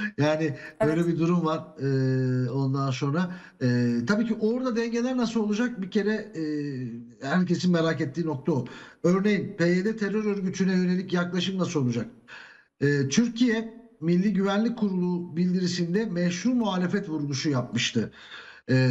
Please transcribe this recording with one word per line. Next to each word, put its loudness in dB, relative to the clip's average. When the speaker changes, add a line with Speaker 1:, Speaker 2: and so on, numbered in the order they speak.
Speaker 1:
Yani 2
Speaker 2:
Evet. 2
Speaker 1:
böyle 2
bir 2
durum 2
var. 0
E, 0
ondan 0
sonra, -2
e, 2
tabii 2
ki -2
orada 0
dengeler -2
nasıl 0
olacak? -2
Bir -8
kere, 2
e, -6
herkesin 2
merak 2
ettiği -4
nokta -2
o. 0
Örneğin 2
P 4
Y 4
D -2
terör -2
örgütüne 0
yönelik 2
yaklaşım 0
nasıl 0
olacak? -2
E, 2
Türkiye 0
Milli 2
Güvenlik 0
Kurulu -2
bildirisinde 0
meşru -2
muhalefet 0
vurgusu -2
yapmıştı. -2
E, 4